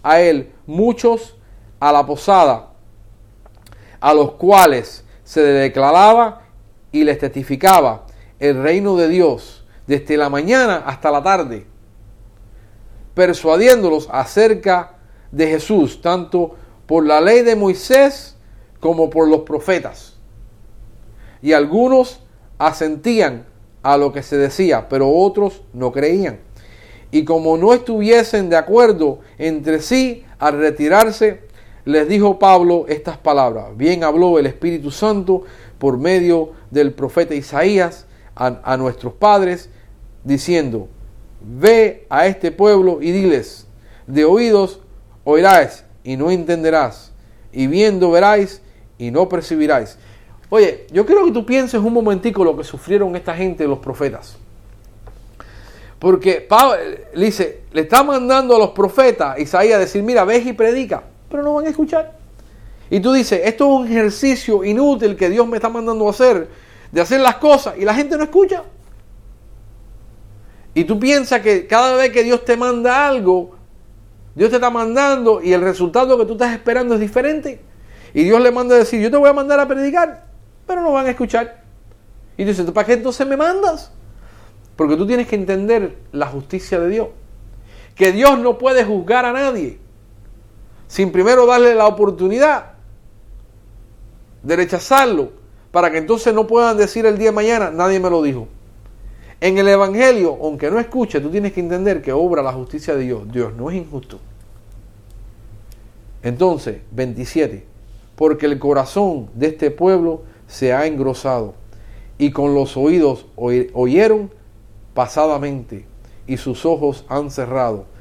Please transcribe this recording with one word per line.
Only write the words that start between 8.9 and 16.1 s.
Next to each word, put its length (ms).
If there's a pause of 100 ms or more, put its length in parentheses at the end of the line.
de 120
Dios 560 (220)
desde 300
la 120
mañana 580
hasta 240
la 120
tarde, 440 (1500)
persuadiéndolos 960
acerca 840 (340)
de 160
Jesús, 540
tanto 560 (300)